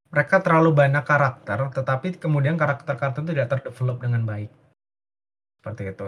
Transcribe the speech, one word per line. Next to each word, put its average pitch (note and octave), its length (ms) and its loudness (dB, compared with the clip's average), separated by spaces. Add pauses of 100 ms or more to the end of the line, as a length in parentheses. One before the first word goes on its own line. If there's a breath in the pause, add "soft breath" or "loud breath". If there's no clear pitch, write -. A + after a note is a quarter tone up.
(100)
mereka - 320 2
terlalu E3 320 4
banyak C#3+ 320 4
karakter, C#3 640 0
tetapi C3+ 480 -4
kemudian D3+ 400 0
karakter-karakter C#3+ 640 -2
itu E3 100 -4
tidak C3 160 0
terdevelop B2 540 -4
dengan A#2 240 0
baik. G#2+ 240 -8 (1040)
Seperti G2 380 -10
itu. G2 120 -12